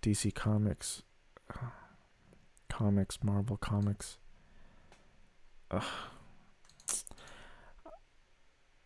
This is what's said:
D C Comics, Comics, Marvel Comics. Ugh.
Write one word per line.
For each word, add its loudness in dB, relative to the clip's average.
D 6
C 2
Comics, 2
Comics, 4
Marvel 2
Comics. 0
Ugh. 0